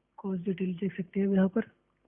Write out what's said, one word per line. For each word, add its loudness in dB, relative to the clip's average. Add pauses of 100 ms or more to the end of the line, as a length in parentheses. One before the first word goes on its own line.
(180)
Course -4
Detail -2
देख -2
सकते -4
हैं 2
हम 2
यहाँ 6
पर। -4 (380)